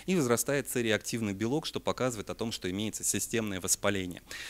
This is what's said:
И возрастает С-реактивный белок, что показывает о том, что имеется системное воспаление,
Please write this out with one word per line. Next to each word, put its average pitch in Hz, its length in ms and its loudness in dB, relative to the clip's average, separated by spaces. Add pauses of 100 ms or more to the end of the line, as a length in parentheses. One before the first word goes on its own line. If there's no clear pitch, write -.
И 185 100 2
возрастает 135 540 2
С-реактивный 113 640 2
белок, 113 320 0
что - 160 -4
показывает 110 480 -2
о 90 60 -4
том, 113 180 -4
что - 180 -4
имеется 98 340 -2
системное 104 580 0
воспаление, 95 580 0 (300)